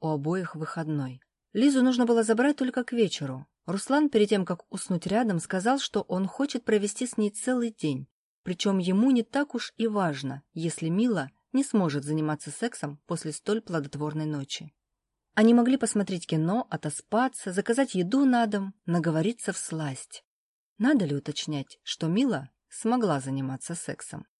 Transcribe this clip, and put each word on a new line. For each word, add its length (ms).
у 80
обоих 480
выходной. 640
Лизу 300
нужно 220
было 180
забрать 340
только 280
к 80
вечеру. 540
Руслан, 460
перед 180
тем, 160
как 260
уснуть 360
рядом, 320
сказал, 400
что 240
он 240
хочет 380
провести 420
с 100
ней 140
целый 400
день. 380
Причём 360
ему 340
не 100
так 320
уж 220
и 100
важно, 560
если 360
Мила 420
не 120
сможет 400
заниматься 460
сексом 560
после 260
столь 300
плодотворной 640
ночи. 480
Они 160
могли 240
посмотреть 500
кино, 440
отоспаться, 840
заказать 420
еду 300
на 220
дом, 260
наговориться 680
всласть. 720
Надо 260
ли 100
уточнять, 680
что 240
Мила 420
смогла 500
заниматься 540
сексом? 520